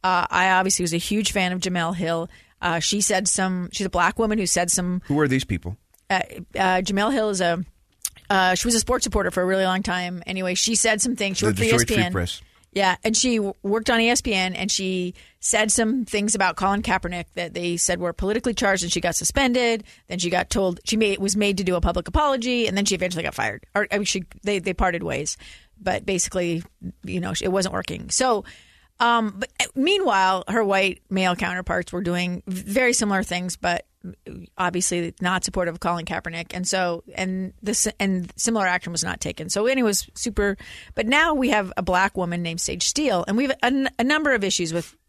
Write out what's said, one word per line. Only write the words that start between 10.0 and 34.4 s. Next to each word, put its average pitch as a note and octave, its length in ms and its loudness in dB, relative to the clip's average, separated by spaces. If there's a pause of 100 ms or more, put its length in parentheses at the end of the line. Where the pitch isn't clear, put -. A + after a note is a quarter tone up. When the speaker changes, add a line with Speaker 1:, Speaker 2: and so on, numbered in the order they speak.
Speaker 1:
Anyway, F#3 260 -4
she A3 220 0
said A3+ 260 2
some A#3+ 140 0
things. G3 240 -2
She G#3 80 0
Speaker 2:
The - 20 4
Speaker 1:
worked F#2+ 80 0
for - 80 0
Speaker 2:
Detroit A#2+ 220 4
Free - 80 0
Speaker 1:
E - 20 4
S A2 60 4
P - 20 2
N. F3 60 -4
Speaker 2:
Press. F2+ 300 -4 (300)
Speaker 1:
Yeah, F#3+ 320 2
and A3 140 2
she A#3+ 200 4
w-, G3 260 -2
worked G#3+ 260 0
on A#3 100 4
E A3+ 120 4
S A#3+ 100 2
P - 140 -2
N, F#3 180 0
and G3+ 180 -4
she F#3 440 -2 (240)
said G#3+ 320 2
some A3+ 340 2
things G#3 300 0
about F#3 200 2
Colin G3 280 0
Kaepernick F3 500 -2
that F3 220 -6
they F3 220 -2
said F3 220 0
were F3 140 -2
politically A3 400 -2
charged, F#3+ 300 2
and F3 80 -4
she A#3 100 -2
got E3+ 140 0
suspended. A#3+ 680 2 (220)
Then F#3 120 -6
she F3+ 100 -2
got F3+ 220 0
told, F#3 340 0
she G#3+ 120 0
made, G3+ 200 2
was G3 180 -2
made G3+ 220 2
to G3 60 -2
do F3+ 120 2
a E3+ 60 0
public F3 260 0
apology, B3+ 600 2
and F#3+ 100 -2
then G3 80 0
she G3 80 0
eventually F3 300 -2
got - 100 -4
fired. G#2+ 400 -4
Or, G#3 180 0
I G#3 60 0
mean, G3+ 80 -2
she, F#3 200 -4 (180)
they, G3+ 160 0
they F#3 160 -4
parted F3 260 0
ways. D3+ 340 -4 (440)
But F#3+ 260 -2
basically, F3 580 -2 (400)
you F#3 160 -6
know, F3+ 220 -6
it - 80 0
wasn't F#3 240 0
working. - 360 -8
So, A#3+ 360 0 (560)
um, A#3 360 2
but, A3+ 120 -6 (100)
uh, - 60 0 (100)
meanwhile, A#3+ 720 2
her A3+ 160 2
white G3 460 2
male F#3 260 2
counterparts F3+ 560 -4
were F3+ 120 -4
doing F3 440 -2
v-, F#3 140 -6 (100)
very B3 220 4
similar G3+ 280 2
things, F3+ 360 -4
but F3 280 -2 (720)